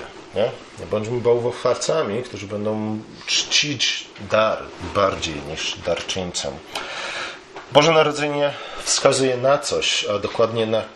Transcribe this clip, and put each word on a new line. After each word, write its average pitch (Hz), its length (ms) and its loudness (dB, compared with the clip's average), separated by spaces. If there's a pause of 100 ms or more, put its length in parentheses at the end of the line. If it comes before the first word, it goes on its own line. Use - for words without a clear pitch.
(360)
nie? 113 160 2 (280)
Nie 90 60 -10
bądźmy 107 360 -2
bałwochwalcami, 120 1040 2
którzy - 240 -10
będą 107 520 -2 (260)
czcić - 800 0 (260)
dar 107 320 4 (320)
bardziej 92 400 2
niż 73 420 -8
darczyńcę. 87 760 -4 (1200)
Boże 151 200 8
Narodzenie 147 600 2 (300)
wskazuje 131 540 4
na 120 200 4
coś, - 480 0
a 104 140 0
dokładnie 110 460 2
na, 110 180 0 (120)